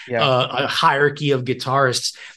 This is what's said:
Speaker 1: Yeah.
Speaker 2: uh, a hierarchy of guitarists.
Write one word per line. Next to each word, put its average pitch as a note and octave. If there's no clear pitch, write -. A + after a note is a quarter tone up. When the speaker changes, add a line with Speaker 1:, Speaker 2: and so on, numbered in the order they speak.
Speaker 1:
Yeah. B2
Speaker 2:
uh, B2+
a -
hierarchy C#3+
of B2+
guitarists. B2+